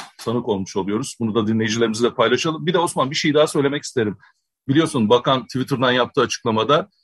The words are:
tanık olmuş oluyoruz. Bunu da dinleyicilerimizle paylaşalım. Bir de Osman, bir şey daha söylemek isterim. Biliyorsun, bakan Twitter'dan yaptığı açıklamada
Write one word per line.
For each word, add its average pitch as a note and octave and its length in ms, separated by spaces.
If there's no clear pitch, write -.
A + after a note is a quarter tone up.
tanık A#2+ 300
olmuş F#2+ 280
oluyoruz. G2+ 440
Bunu A2 140
da A2 120
dinleyicilerimizle A2+ 680
paylaşalım. D3 520
Bir E3+ 80
de F3 40
Osman, D#3 320
bir D3+ 60
şey D3+ 180
daha D3+ 120
söylemek C#3+ 360
isterim. G#2 340
Biliyorsun, C3+ 400
bakan A#2+ 380
Twitter'dan B2+ 460
yaptığı B2 280
açıklamada A#2 680